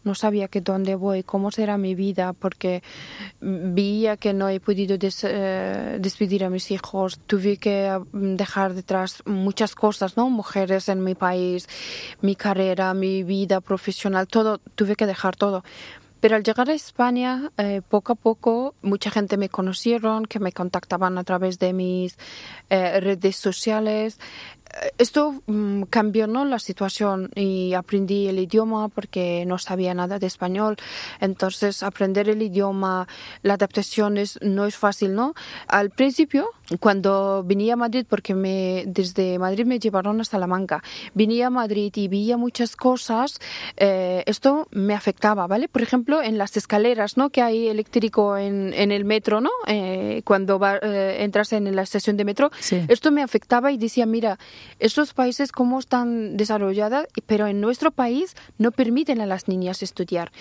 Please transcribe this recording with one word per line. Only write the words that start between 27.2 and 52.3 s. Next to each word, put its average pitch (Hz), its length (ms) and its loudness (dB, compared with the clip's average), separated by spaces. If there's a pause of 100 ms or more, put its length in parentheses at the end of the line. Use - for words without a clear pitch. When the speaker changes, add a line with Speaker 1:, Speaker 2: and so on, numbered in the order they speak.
Speaker 1:
y 190 400 0
aprendí 196 520 0
el 190 120 0
idioma 214 500 0
porque 180 560 -4
no 180 140 -2
sabía 185 340 -2
nada 180 240 -4
de 185 80 -2
español. 190 520 -2 (440)
Entonces, 196 600 -2
aprender 196 440 0
el 214 140 2
idioma, 190 640 -2 (360)
la 202 100 4
adaptación 202 640 0
es, 202 240 -4
no 202 240 0
es 208 120 -2
fácil, 196 360 0
¿no? 254 220 -2 (320)
Al 202 240 2
principio, 277 560 2 (320)
cuando 196 640 2
venía 202 280 2
a - 20 0
Madrid, 240 340 0
porque 196 240 0
me, 190 540 0
desde 185 500 -2
Madrid 190 300 0
me 254 100 2
llevaron 202 420 0
a 226 40 -2
Salamanca, 185 580 -2 (320)
venía 233 340 2
a - 40 0
Madrid 208 440 -2
y 202 120 0
veía 202 300 0
muchas 240 380 -2
cosas, 254 640 0 (380)
eh, 185 480 2
esto 277 460 2
me 202 240 0
afectaba, 208 500 2
¿vale? 214 240 0
Por 226 140 2
ejemplo, 262 400 2
en 220 160 0
las 196 180 -2
escaleras, 214 600 2
¿no? 269 120 4
Que 247 140 2
hay 226 240 2
eléctrico 214 720 2
en, 196 360 -2
en 202 180 4
el 202 140 0
metro, 214 360 2
¿no? 320 100 2 (160)
Eh, 208 580 -2
cuando 196 320 4
va, 196 240 2
eh, 196 380 0
entras 208 340 0
en 202 220 0
la 190 80 2
estación 202 340 0
de 208 80 2
metro, 233 240 2 (100)